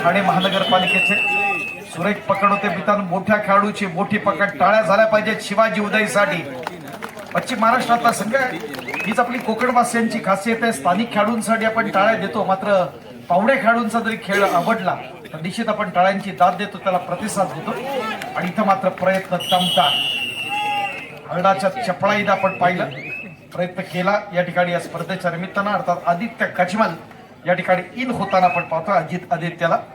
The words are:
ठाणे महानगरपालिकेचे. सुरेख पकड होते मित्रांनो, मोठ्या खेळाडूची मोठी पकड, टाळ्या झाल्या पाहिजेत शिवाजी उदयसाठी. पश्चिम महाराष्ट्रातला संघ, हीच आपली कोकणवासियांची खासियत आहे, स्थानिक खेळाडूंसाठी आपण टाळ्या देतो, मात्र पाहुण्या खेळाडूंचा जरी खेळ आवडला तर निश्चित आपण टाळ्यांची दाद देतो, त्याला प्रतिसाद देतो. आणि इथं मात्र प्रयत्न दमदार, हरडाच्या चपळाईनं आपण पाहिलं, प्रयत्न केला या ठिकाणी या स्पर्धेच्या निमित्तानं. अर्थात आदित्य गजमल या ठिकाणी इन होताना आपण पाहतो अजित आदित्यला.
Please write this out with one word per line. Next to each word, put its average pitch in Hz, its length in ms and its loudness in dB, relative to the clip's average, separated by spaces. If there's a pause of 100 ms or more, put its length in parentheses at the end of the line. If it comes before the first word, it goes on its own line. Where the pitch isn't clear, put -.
ठाणे 180 180 4
महानगरपालिकेचे. 185 920 2 (680)
सुरेख - 320 -4 (140)
पकड 196 220 2
होते 202 260 0
मित्रांनो, 202 280 0
मोठ्या 185 320 0
खेळाडूची 202 500 2
मोठी 190 320 -2
पकड, 196 320 0 (100)
टाळ्या 202 220 6
झाल्या 208 240 4
पाहिजेत 214 360 2
शिवाजी 208 400 2
उदयसाठी. 202 560 2 (960)
पश्चिम 202 260 -4
महाराष्ट्रातला 233 520 4
संघ, 214 240 -2 (720)
हीच 220 120 0
आपली 247 180 0
कोकणवासियांची 226 880 0
खासियत 202 360 0
आहे, 226 120 0
स्थानिक 190 380 0
खेळाडूंसाठी 220 540 0
आपण 220 240 0
टाळ्या 202 260 4
देतो, 196 300 -2
मात्र 190 400 2 (440)
पाहुण्या 208 260 4
खेळाडूंचा 214 440 2
जरी 220 240 -2
खेळ 196 200 2
आवडला 180 540 2 (360)
तर 156 80 -10
निश्चित 214 280 -4
आपण 208 200 -2
टाळ्यांची 190 420 2
दाद 180 240 4
देतो, 196 220 -6
त्याला 185 200 0
प्रतिसाद 185 500 -2
देतो. 156 240 -6 (640)
आणि 175 120 -2
इथं 190 180 0
मात्र 190 240 2
प्रयत्न 185 460 0
दमदार, 175 560 2 (1400)
हरडाच्या 190 400 2
चपळाईनं 196 640 0
आपण 190 260 0
पाहिलं, 175 320 0 (640)
प्रयत्न 180 280 -4
केला 190 400 0 (140)
या 175 80 2
ठिकाणी 175 280 0
या 170 80 -2
स्पर्धेच्या 170 520 -6
निमित्तानं. 190 400 -4
अर्थात 180 240 0 (120)
आदित्य 190 380 -2 (140)
गजमल 190 300 2 (580)
या 175 60 2
ठिकाणी 180 480 0
इन 254 100 -2
होताना 190 340 2
आपण 175 160 2
पाहतो 165 300 -4
अजित 170 280 0 (120)
आदित्यला. 165 480 0 (160)